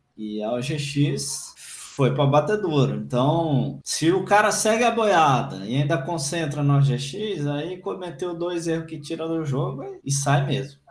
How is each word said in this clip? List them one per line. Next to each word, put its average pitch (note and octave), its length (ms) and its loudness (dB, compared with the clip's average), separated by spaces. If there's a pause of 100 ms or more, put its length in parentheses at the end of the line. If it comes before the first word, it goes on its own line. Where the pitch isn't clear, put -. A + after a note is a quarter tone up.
(220)
E G#2+ 220 -6
a A2 80 -2
O B2 100 -2
G D3+ 160 -4
X - 800 -2
foi - 560 -2
pra C#3+ 120 2
batedouro. D3+ 720 2
Então, C#3 880 0
se - 260 0
o F#3 140 2
cara G#3 260 6
segue A3+ 320 2
a A#3 80 4
boiada D3+ 760 2
e A#2 120 -2
ainda D3 240 2
concentra D#3+ 600 -4
no C#3+ 160 6
O C#3 40 6
G A#2+ 180 4
X, G3 480 -4
aí D3+ 300 -4
cometeu F3+ 580 -6
dois E3+ 320 -4
erros E3 180 -2
que D#3 140 -12
tira D#3+ 280 -6
do D#3+ 180 -2
jogo D3 380 -2
e, G4 220 -14
e - 60 -4
sai C#3 340 2
mesmo. G2+ 320 -4 (140)